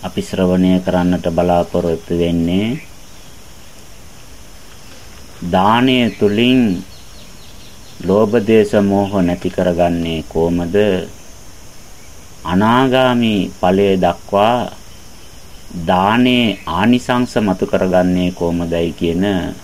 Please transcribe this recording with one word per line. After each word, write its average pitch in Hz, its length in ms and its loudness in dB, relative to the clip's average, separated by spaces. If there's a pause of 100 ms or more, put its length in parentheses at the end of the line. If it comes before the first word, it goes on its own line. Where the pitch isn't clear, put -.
අපි - 200 -8
ශ්‍රවණය 92 580 2
කරන්නට 90 520 0
බලාපොරොත්තු 87 840 0
වෙන්නේ 85 500 0 (2750)
දානය 110 580 4 (140)
තුලින් 120 480 2 (1400)
ලෝභ, 104 420 2
දේශ, 107 400 4
මෝහ 98 400 2
නැති 90 280 0
කරගන්නේ 85 800 0
කොහොමද? 87 480 -2 (1700)
අනාගාමි 123 880 2 (180)
ඵලය 95 440 2
දක්වා 101 760 0 (1080)
දානේ 107 880 2
ආනිසංස 123 680 0
මතු 101 300 0
කරගන්නේ 90 680 0
කොහොමදයි 85 600 -2
කියන 85 320 -2 (400)